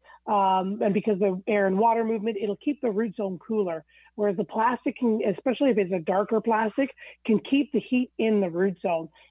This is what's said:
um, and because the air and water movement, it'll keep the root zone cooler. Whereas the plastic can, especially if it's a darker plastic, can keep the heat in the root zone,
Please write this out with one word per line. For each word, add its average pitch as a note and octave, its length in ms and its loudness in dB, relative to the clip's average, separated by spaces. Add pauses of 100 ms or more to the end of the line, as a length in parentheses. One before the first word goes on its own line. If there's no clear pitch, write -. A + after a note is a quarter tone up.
(260)
um, F#3+ 560 2
and G3+ 120 2
because G#3 240 0
the F#3+ 280 0
air G#3 200 2
and F#3+ 100 2
water A3+ 280 4
movement, A3 360 -2
it'll G3+ 240 -4
keep D4 160 -2
the A#3+ 100 -2
root G#3 260 -2
zone G3 300 -4
cooler. F#3 380 -2 (300)
Whereas G#3 220 0
the G3+ 80 -2
plastic A#3+ 520 -2
can, A3+ 240 2 (160)
especially C4+ 340 2
if G3 60 4
it's F#3+ 160 0
a F#3 60 0
darker G3+ 420 0
plastic, A3 480 0 (380)
can G#3+ 140 4
keep C#4 320 0
the G#3 80 0
heat B3 360 -2
in A3 240 2
the F#3 80 0
root F3+ 320 0
zone, E3 280 -2 (220)